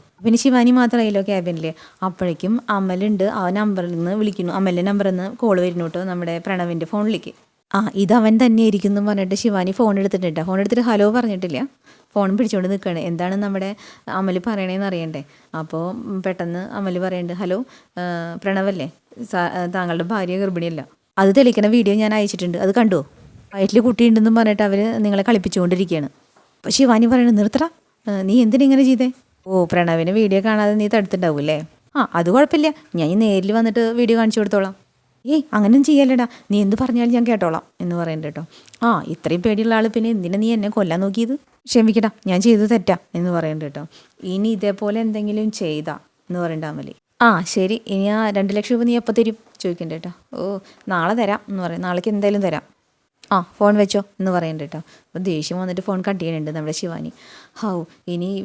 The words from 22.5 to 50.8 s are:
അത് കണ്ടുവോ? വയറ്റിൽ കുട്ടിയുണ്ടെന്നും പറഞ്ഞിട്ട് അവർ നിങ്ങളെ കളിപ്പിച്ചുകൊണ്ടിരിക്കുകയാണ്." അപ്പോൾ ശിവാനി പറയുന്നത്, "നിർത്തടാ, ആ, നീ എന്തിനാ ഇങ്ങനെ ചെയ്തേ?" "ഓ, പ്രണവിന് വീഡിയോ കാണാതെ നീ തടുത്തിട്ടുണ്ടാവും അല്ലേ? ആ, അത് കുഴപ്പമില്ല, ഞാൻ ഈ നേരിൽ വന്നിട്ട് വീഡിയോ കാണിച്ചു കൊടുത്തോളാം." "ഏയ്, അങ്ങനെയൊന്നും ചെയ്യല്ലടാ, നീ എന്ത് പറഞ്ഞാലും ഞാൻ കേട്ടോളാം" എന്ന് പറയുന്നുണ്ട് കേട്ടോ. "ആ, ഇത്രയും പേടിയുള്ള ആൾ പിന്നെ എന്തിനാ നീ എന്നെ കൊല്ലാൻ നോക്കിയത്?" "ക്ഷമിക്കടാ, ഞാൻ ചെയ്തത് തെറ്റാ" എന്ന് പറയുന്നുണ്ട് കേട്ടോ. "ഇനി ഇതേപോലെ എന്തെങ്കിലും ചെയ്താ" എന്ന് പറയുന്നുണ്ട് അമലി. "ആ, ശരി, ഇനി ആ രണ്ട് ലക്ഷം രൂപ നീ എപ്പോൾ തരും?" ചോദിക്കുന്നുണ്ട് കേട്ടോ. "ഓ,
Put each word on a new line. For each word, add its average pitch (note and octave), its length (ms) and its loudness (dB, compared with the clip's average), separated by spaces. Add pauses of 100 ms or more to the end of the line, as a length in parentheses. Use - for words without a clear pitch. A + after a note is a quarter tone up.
അത് G3 220 0
കണ്ടുവോ? F#3+ 240 4 (500)
വയറ്റിൽ G3+ 320 2
കുട്ടിയുണ്ടെന്നും A3+ 540 4
പറഞ്ഞിട്ട് G#3+ 280 2
അവർ G3 140 0 (240)
നിങ്ങളെ G3 240 0
കളിപ്പിച്ചുകൊണ്ടിരിക്കുകയാണ്." F3+ 800 0 (480)
അപ്പോൾ - 200 -8
ശിവാനി A#3+ 360 6
പറയുന്നത്, A#3+ 260 4
"നിർത്തടാ, C4+ 300 0 (380)
ആ, G3+ 200 -4
നീ G#3+ 160 4
എന്തിനാ B3 240 4
ഇങ്ങനെ C4+ 220 6
ചെയ്തേ?" B3+ 200 2 (360)
"ഓ, F#3 260 2
പ്രണവിന് E3+ 480 2
വീഡിയോ G3 300 2
കാണാതെ G#3+ 320 2
നീ G#3 120 0
തടുത്തിട്ടുണ്ടാവും F3+ 500 0
അല്ലേ? D3+ 140 0 (400)
ആ, A3+ 100 2 (120)
അത് E3+ 160 0
കുഴപ്പമില്ല, D4+ 320 4 (300)
ഞാൻ D#3 160 0
ഈ G#3 100 2
നേരിൽ G3 360 0
വന്നിട്ട് A3+ 240 0 (160)
വീഡിയോ A#3 200 2
കാണിച്ചു A3+ 220 2
കൊടുത്തോളാം." G3 340 -2 (480)
"ഏയ്, C#4+ 180 0 (120)
അങ്ങനെയൊന്നും G#3+ 340 6
ചെയ്യല്ലടാ, C4 380 4 (240)
നീ G3+ 140 0
എന്ത് G3 180 2
പറഞ്ഞാലും A#3+ 340 0
ഞാൻ A#3+ 140 2
കേട്ടോളാം" F3+ 340 -2 (180)
എന്ന് F3 180 -4
പറയുന്നുണ്ട് D#3+ 380 -6
കേട്ടോ. - 40 -8 (440)
"ആ, A#3 40 4 (240)
ഇത്രയും F3 320 -2
പേടിയുള്ള A3 320 0
ആൾ A3 160 2
പിന്നെ A3+ 200 0
എന്തിനാ F#3 280 -2
നീ A3+ 140 0
എന്നെ G#3 200 -2
കൊല്ലാൻ F3+ 280 0
നോക്കിയത്?" A3+ 300 -2 (360)
"ക്ഷമിക്കടാ, A3 400 4 (180)
ഞാൻ F3+ 180 2
ചെയ്തത് G#3+ 280 6
തെറ്റാ" F#3 220 2 (220)
എന്ന് F3+ 180 -2
പറയുന്നുണ്ട് D#3 280 -4
കേട്ടോ. C#3+ 180 -10 (520)
"ഇനി G#3 220 0
ഇതേപോലെ G3+ 500 -2
എന്തെങ്കിലും G#3+ 420 -2 (120)
ചെയ്താ" D#3 360 -6 (320)
എന്ന് F3+ 160 -6
പറയുന്നുണ്ട് D#3+ 300 -6
അമലി. C#3+ 200 -12 (320)
"ആ, - 20 8 (260)
ശരി, G3 220 0 (180)
ഇനി G3 120 0 (100)
ആ A3 40 0 (160)
രണ്ട് G3 200 0
ലക്ഷം G#3 180 -2
രൂപ A#3 160 0
നീ A#3+ 100 2
എപ്പോൾ A#3 180 -4
തരും?" A3 180 2 (260)
ചോദിക്കുന്നുണ്ട് E3 440 -8
കേട്ടോ. F3 60 -12 (260)
"ഓ, F3 60 -6 (480)